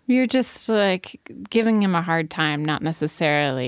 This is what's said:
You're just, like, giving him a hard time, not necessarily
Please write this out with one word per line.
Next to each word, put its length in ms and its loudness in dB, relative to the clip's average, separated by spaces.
You're 160 4
just, 440 0
like, 500 0
giving 340 2
him 100 2
a 80 2
hard 300 -2
time, 320 -2
not 180 -2
necessarily 840 0